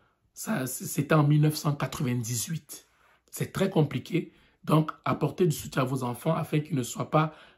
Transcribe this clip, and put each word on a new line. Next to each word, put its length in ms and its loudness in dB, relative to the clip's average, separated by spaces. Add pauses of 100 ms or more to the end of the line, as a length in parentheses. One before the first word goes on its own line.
(340)
ça, 320 -4
c'était 500 -2
en 80 6
mille 180 6
neuf 140 4
cent 180 0
quatre-vingt-dix-huit. 1120 -4 (440)
C'est 200 -6
très 200 0
compliqué. 600 0 (320)
Donc, 280 2 (140)
apportez 420 0
du 80 2
soutien 260 -4
à 40 0
vos 180 -4
enfants 320 -2
afin 240 0
qu'ils 160 -4
ne 80 0
soient 260 -8
pas 240 2 (240)